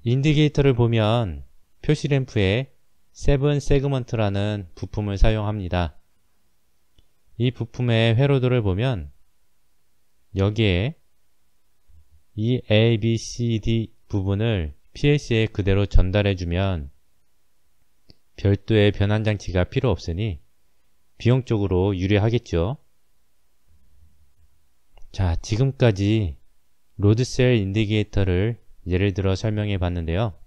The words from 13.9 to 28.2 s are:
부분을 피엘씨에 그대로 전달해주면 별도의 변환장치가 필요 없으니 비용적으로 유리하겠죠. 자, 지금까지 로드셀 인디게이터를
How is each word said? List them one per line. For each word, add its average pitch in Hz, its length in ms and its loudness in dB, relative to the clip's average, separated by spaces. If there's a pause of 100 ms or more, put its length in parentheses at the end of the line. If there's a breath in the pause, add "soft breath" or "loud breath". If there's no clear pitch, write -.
부분을 98 680 -2 (180)
피엘씨에 143 540 0
그대로 98 380 0
전달해주면 92 1040 2 (1500)
별도의 101 540 2
변환장치가 101 720 -2
필요 135 260 -2
없으니 85 480 -6 (800)
비용적으로 101 760 0
유리하겠죠. 98 840 0 (2250)
자, 87 260 -2
지금까지 107 1000 0 (600)
로드셀 123 580 2
인디게이터를 101 1080 0 (240)